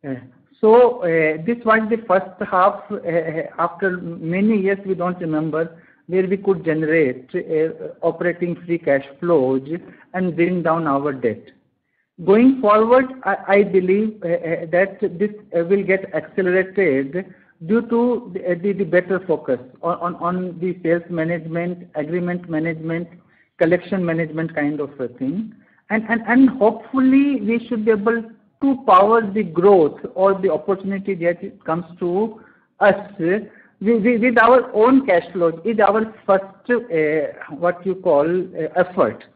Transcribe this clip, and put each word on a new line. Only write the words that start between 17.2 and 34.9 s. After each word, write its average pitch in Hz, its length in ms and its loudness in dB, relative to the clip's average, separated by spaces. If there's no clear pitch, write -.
due 226 160 2
to 233 520 -2
the, 180 180 -4
uh, - 80 0
the, 202 120 -2
the 196 120 -4
better 180 440 0
focus 143 320 -4
on, 170 180 -4
on, 175 180 -6
on 180 420 -6
the 180 240 -6
sales 170 260 -2
management, 170 840 -6
agreement 175 560 -6
management, 165 560 -6
collection 175 460 0
management 160 520 -4
kind 147 240 -2
of 139 180 -6
a 127 80 -6
thing. 160 480 -6
And, 220 180 -2
and, 226 180 -2
and 247 320 6
hopefully 262 840 2
we 233 280 -2
should 220 160 -4
be 226 80 4
able 226 320 0
to 269 260 0
power 208 340 6
the 208 140 -2
growth 175 560 4
or 190 240 2
the 185 100 0
opportunity 190 640 -4
that 170 300 -2
it - 200 -16
comes 170 200 -4
to 202 400 -4
us 196 160 6
with, 190 240 0
with, 220 400 2
with 233 180 2
our 240 360 4
own 262 320 4